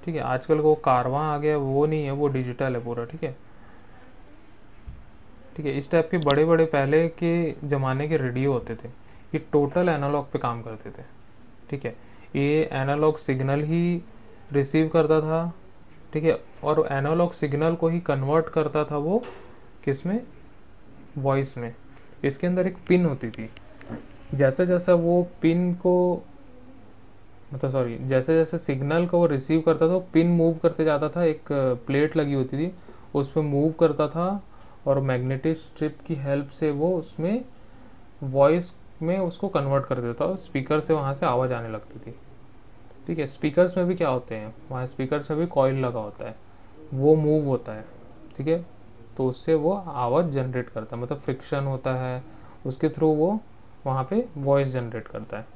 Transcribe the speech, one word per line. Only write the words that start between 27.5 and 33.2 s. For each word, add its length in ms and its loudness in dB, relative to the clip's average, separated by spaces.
मतलब 180 -2
sorry, 280 0
जैसे 360 2
जैसे 240 4
signal 480 0
को 120 2
वो 80 6
receive 340 2
करता 260 4
था, 40 4
वो 220 0
pin 160 6
move 280 4
करते 280 2
जाता 240 2
था, 140 -2
एक 240 0
plate 300 2
लगी 160 2
होती 240 0
थी, 140 -2
उस 160 0